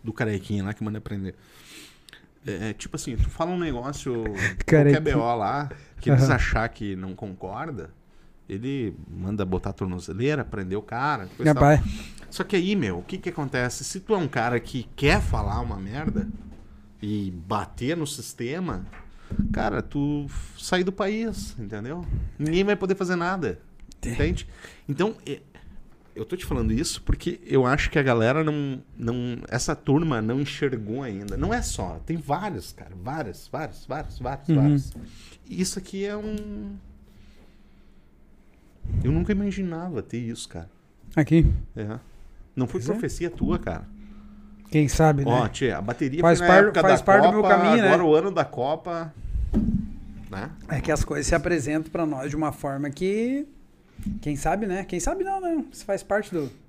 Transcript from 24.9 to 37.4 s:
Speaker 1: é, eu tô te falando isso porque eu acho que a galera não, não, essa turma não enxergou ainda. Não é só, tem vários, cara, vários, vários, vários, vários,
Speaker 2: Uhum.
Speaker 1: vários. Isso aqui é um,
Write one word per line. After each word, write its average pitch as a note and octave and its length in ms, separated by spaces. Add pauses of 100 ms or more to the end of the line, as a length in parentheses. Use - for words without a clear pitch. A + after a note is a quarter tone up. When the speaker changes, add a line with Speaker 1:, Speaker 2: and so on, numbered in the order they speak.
Speaker 1:
é, C#3 140 (760)
eu G#2+ 100
tô F3 100
te - 100
falando A2+ 280
isso - 300
porque - 420
eu C3+ 200
acho C3+ 260
que D#3+ 80
a C#3 40
galera B2+ 400
não, D3 380 (160)
não, A#2+ 400 (120)
essa C#3 260
turma C#3+ 460
não B2 200
enxergou B2+ 600
ainda. G#2 340
Não F#3+ 160
é A#3+ 80
só, F2+ 440
tem E3 120
vários, D3+ 560
cara, F#2 180 (100)
vários, B2+ 500
vários, C#3+ 340
vários, D3 340
vários, C3+ 300
Speaker 2:
Uhum. D#3+ 60
Speaker 1:
vários. C#3+ 380 (560)
Isso F#3 300
aqui G3 260
é G#3 120
um, G#3 580 (2250)